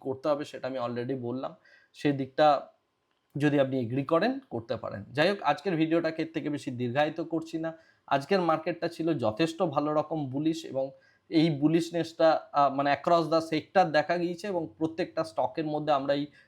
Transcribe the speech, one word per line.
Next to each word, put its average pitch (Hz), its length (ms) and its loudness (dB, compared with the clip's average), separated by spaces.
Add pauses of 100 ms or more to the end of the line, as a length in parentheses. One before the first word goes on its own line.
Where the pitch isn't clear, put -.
করতে 131 280 -4
হবে 147 160 0
সেটা 131 240 -10
আমি 131 100 -6
already 120 380 -4 (120)
বললাম, 135 260 -8 (380)
সেই 147 200 0
দিকটা 135 560 2 (680)
যদি 143 220 4
আপনি 131 200 0
এগ্রি 127 240 -2
করেন, 240 360 2 (100)
করতে 117 260 -6
পারেন। 104 360 -10
যাই 151 160 4
হোক, 202 140 0
আজকের 156 340 0
ভিডিওটাকে 160 460 0
এর 156 120 -6
থেকে 151 160 -4
বেশি 143 200 -6
দীর্ঘায়িত 131 500 0
করছি 160 380 -6
না। 160 140 -4 (340)
আজকের 139 340 2
মার্কেটটা 165 480 0
ছিল 160 300 -2
যথেষ্ট 139 440 0
ভালো 147 300 0
রকম 151 340 -2
বুলিশ, 156 380 -2
এবং 135 260 -4 (380)
এই 165 220 4
বুলিশনেসটা, 160 760 2 (240)
আহ, 143 220 4
মানে 139 220 2
across 170 280 2 (100)
the 160 60 4 (100)
sector 165 400 2
দেখা 151 280 2
গিয়েছে, 175 280 -4
এবং 175 220 -4 (100)
প্রত্যেকটা 160 460 -2
স্টকের 143 420 -4
মধ্যে 151 260 0
আমরা 139 220 2
এই 143 120 0 (220)